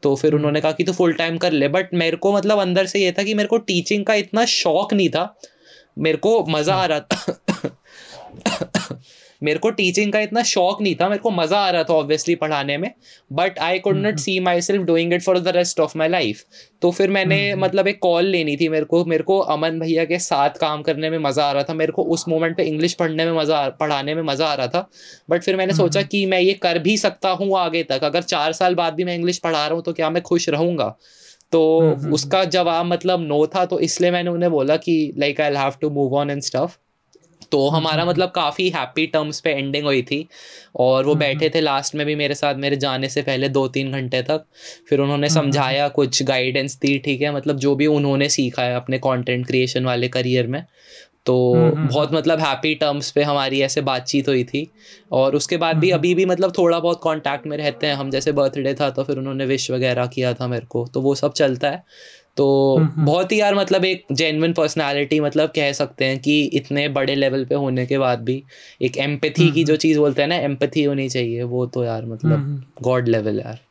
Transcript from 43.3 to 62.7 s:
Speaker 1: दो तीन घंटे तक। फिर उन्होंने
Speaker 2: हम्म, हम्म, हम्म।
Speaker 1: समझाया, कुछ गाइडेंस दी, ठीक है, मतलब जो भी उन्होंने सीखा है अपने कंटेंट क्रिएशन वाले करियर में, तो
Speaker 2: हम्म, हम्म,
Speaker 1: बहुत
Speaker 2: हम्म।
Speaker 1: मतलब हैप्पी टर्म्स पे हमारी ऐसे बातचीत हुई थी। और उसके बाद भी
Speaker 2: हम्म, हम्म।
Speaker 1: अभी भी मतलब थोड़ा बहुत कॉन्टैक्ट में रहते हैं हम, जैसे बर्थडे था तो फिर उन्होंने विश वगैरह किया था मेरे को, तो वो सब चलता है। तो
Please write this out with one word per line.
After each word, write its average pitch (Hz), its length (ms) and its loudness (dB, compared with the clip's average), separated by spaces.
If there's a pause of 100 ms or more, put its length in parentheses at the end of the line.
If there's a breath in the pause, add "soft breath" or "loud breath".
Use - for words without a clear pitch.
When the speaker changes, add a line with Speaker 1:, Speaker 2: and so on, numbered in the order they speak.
Speaker 1:
दो 135 200 0
तीन 135 240 -4
घंटे 131 300 -4
तक। 156 220 -2 (440 loud breath)
फिर 143 120 2
उन्होंने 143 260 0
Speaker 2:
हम्म, 160 120 2
हम्म, 147 80 0
हम्म। 139 60 0
Speaker 1:
समझाया, 139 360 0
कुछ 139 340 0
गाइडेंस 131 600 -2
दी, 139 160 2
ठीक 135 240 -4
है, 147 120 -2
मतलब 143 220 -2
जो 139 180 2
भी 143 120 0
उन्होंने 143 420 2
सीखा 131 340 -2
है 123 120 -2
अपने 123 240 -4
कंटेंट 127 480 -2
क्रिएशन 127 380 0
वाले 123 240 0
करियर 123 380 0
में, 139 180 -6 (640 loud breath)
तो 127 280 4
Speaker 2:
हम्म, 123 220 4
हम्म, 151 120 0
Speaker 1:
बहुत 147 200 0
Speaker 2:
हम्म। 160 100 0
Speaker 1:
मतलब 156 220 2
हैप्पी 151 340 0
टर्म्स 147 360 -2
पे 147 120 2
हमारी 139 380 0
ऐसे 135 200 0
बातचीत 135 480 -2
हुई 131 160 2
थी। 143 260 -8 (420 loud breath)
और 135 240 4
उसके 147 200 -2
बाद 165 200 0
भी 160 100 4
Speaker 2:
हम्म, 185 80 4
हम्म। 160 60 0
Speaker 1:
अभी 180 140 2
भी 185 100 2
मतलब 180 340 0
थोड़ा 170 220 4
बहुत 170 200 0
कॉन्टैक्ट 151 460 -4
में 147 100 -6
रहते 147 300 -2
हैं 143 80 0
हम, 139 160 -6
जैसे 135 220 0
बर्थडे 139 420 0
था 139 160 -2
तो 131 140 -4
फिर 143 120 -4
उन्होंने 135 300 -4
विश 131 240 -2
वगैरह 127 360 0
किया 127 280 -2
था 127 120 -6
मेरे 120 240 -4
को, 120 240 -4
तो 135 60 -2
वो 139 140 2
सब 147 180 -2
चलता 139 380 0
है। 170 140 -10 (520 loud breath)
तो 139 400 4